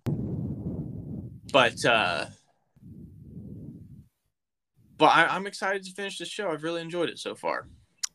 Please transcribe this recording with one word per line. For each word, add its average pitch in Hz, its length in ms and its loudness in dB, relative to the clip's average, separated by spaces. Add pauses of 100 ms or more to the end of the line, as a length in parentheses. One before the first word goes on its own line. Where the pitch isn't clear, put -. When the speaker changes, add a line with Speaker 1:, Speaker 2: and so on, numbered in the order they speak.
Speaker 1:
Mm-hmm. - 1300 -6 (160)
Speaker 2:
but, 120 320 4
uh, 104 420 4 (2750)
but 151 100 8
I, 151 200 10
I'm 175 200 0
excited 196 380 -4
to 185 80 -14
finish 196 260 -8
the 170 60 -8
show. 190 260 -4
I've 151 120 -4
really 170 180 -4
enjoyed 165 280 -2
it 104 100 -8
so - 160 -6
far. 76 320 -4 (480)